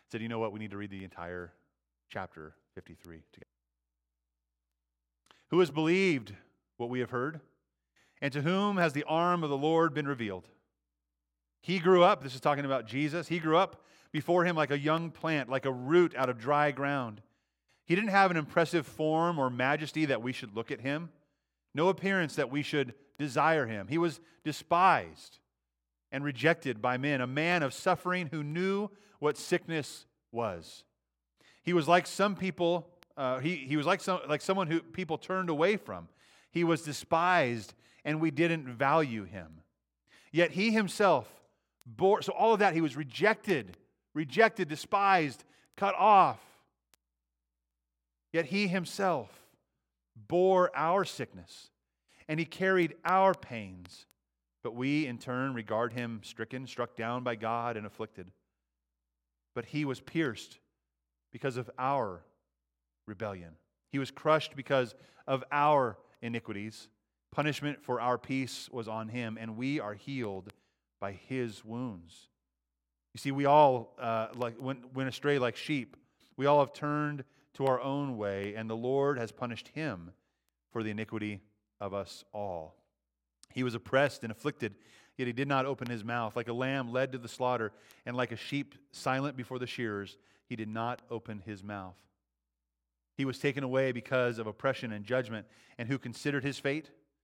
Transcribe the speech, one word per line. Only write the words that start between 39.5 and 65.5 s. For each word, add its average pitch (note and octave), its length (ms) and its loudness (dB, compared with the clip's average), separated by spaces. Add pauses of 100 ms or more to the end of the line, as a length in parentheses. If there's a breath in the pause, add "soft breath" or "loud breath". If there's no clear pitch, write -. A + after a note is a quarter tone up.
Yet E3 200 4
he G3+ 200 2
himself F#3 560 4 (580)
bore, E3 360 4
so F#3 120 -4
all A3 200 6
of G3 60 2
that, F#3+ 160 4
he E3 60 2
was C#3+ 140 0
rejected, D3 800 0 (380)
rejected, E3 540 2
despised, F3 760 2 (320 soft breath)
cut G3+ 200 0
off. F3+ 440 8 (1900)
Yet E3 140 2
he G3 220 0
himself F3 640 -2 (960)
bore F3+ 480 6
our E3+ 280 2
sickness, - 680 -10 (560 soft breath)
and D#3 120 -2
he E3 60 0
carried F3+ 480 2 (100)
our F#3+ 300 6
pains. F#2 720 -10 (560)
But A#2 140 -8
we, C#3 320 0
in A#2+ 100 -8
turn, C3 380 -4
regard A2+ 380 -2
him A#2 300 -6
stricken, B2+ 440 -10
struck A#2+ 280 -6
down A#2+ 280 -4
by B2 100 -2
God, A#2 420 -4
and G#2+ 120 -8
afflicted. F#2+ 420 -12 (1300)
But A#2+ 100 -6
he D3 180 -4
was C3 160 -4
pierced - 600 -4 (720)
because B2 260 -6
of A#2+ 220 -8
our A#2 440 -2 (840)
rebellion. F#2 460 -10 (380)
He C#3 60 -4
was C3+ 140 -6
crushed D#3 440 0
because C3 380 0 (320 soft breath)
of C3 260 -2